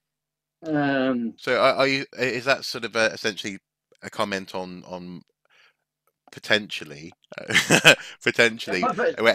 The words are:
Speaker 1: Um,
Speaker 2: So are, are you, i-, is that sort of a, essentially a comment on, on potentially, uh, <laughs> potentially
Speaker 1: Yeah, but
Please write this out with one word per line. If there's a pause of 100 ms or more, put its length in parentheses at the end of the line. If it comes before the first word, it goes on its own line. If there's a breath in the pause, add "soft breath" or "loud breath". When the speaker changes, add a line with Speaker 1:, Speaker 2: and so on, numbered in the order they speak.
(640)
Speaker 1:
Um,
Speaker 2:
So
are,
are
you, (120)
i-,
is
that
sort
of
a,
essentially (420)
a
comment
on,
on (1120 soft breath)
potentially, (260)
uh, (140 loud breath)
<laughs>
potentially
Speaker 1:
Yeah,
but (200)